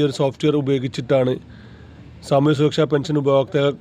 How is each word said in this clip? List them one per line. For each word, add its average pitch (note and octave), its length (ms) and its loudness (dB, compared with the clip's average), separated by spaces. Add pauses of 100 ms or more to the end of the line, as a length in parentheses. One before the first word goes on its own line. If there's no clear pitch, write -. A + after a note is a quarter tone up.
ഒരു C3+ 140 -4
സോഫ്റ്റ്വെയർ C#3+ 420 0
ഉപയോഗിച്ചിട്ടാണ് C3 720 0 (920)
സാമൂഹ്യ C#3+ 320 2
സുരക്ഷാ D3+ 320 2
പെൻഷൻ D3+ 280 -2
ഉപഭോക്താക്കൾ, C#3 600 0